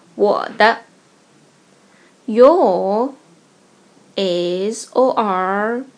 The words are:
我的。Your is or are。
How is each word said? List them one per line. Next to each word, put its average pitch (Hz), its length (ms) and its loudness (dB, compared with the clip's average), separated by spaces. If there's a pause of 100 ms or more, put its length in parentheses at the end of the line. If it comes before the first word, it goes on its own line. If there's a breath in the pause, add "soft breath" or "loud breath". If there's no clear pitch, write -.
(160 loud breath)
我 208 320 0 (100)
的。 220 200 2 (1500 soft breath)
Your 233 880 2 (1000)
is 180 760 -4
or 254 220 2
are。 208 680 -4 (140)